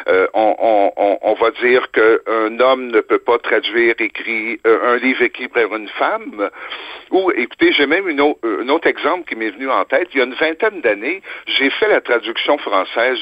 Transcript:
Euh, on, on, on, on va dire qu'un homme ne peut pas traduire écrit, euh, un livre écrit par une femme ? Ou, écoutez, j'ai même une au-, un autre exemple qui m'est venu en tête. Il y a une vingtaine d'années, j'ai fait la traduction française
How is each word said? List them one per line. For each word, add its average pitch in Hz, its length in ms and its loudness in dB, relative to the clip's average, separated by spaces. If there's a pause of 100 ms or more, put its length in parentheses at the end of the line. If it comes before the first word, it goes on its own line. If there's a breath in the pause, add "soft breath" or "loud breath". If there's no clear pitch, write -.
Euh, 92 240 4
on, 107 260 2
on, 104 380 4
on, 101 240 2
on 107 140 2
va 113 160 2
dire 123 400 2
qu'un 110 680 2
homme 127 320 2
ne 110 80 2
peut 101 200 2
pas 120 200 0
traduire 113 600 0
écrit, 110 680 -6
euh, 113 260 4
un 123 40 2
livre 123 240 0
écrit 120 260 -2
par 107 260 0
une 107 140 -8
femme ? 139 600 -4 (640 loud breath)
Ou, 180 200 2
écoutez, 170 400 0
j'ai 143 160 2
même 185 220 0
une 139 100 -2
au-, 147 240 2
un 113 240 -2
autre 156 200 0
exemple 156 420 -2
qui 113 80 -10
m'est 110 140 -4
venu 131 180 -8
en 101 160 0
tête. 165 280 -2
Il 139 40 -6
y 131 40 4
a 123 40 2
une 127 80 -6
vingtaine 160 480 -2
d'années, 120 400 -2 (260 loud breath)
j'ai 135 220 0
fait - 180 0
la 170 140 2
traduction 117 560 -2
française 117 640 -2